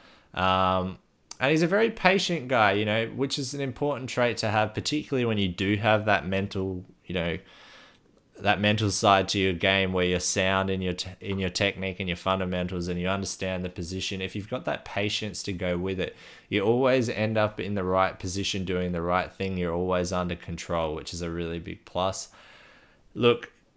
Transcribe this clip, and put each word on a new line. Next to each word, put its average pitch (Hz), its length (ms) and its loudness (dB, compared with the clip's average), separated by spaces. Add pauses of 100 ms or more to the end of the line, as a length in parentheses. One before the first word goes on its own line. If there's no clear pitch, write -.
(340)
Um, 92 640 2 (440)
and 135 100 2
he's 160 100 4
a 170 60 4
very 214 220 2
patient 180 600 0
guy, 107 240 6
you 104 100 2
know, 110 240 0
which 123 320 -4
is 131 140 -4
an 139 80 -6
important 131 480 -4
trait 120 280 2
to 113 120 -2
have, 107 240 2
particularly 139 500 -2
when 113 140 2
you 101 100 2
do 98 300 2
have 107 280 4
that 95 220 2
mental, 95 560 -2 (220)
you 90 100 -6
know, 85 220 0 (1040)
that 101 180 2
mental 104 320 4
side 98 380 6
to 101 100 0
your 95 140 4
game 95 400 2
where 92 100 2
you're 90 160 2
sound 95 500 2
in 95 120 -2
your 92 140 -2
te-, - 160 -8 (100)
in 98 180 -4
your 95 100 0
technique 95 520 -2
and 92 80 -4
your 85 80 -2
fundamentals, 90 720 -2
and 87 100 -2
you 87 80 -2
understand 95 560 -2
the 90 60 -6
position. 92 520 -6
If 95 140 -8
you've 101 140 -8
got 127 160 -8
that - 180 -4
patience 104 600 -4
to 101 100 -6
go 90 240 -2
with 92 220 -4
it, 87 140 -4 (360)
you 104 120 2
always 123 460 2
end 110 300 -2
up 107 200 0
in 101 160 -4
the 98 120 -2
right 92 340 2
position 95 460 -4
doing 90 260 -2
the 85 100 -2
right 87 300 0
thing. 95 260 -4
You're 87 160 -2
always 90 380 0
under 90 240 -2
control, 82 580 -4
which 78 200 -8
is 85 80 -8
a 85 100 -4
really 85 280 -4
big 85 260 -12
plus. 92 440 -4 (840)
Look, - 380 2 (260)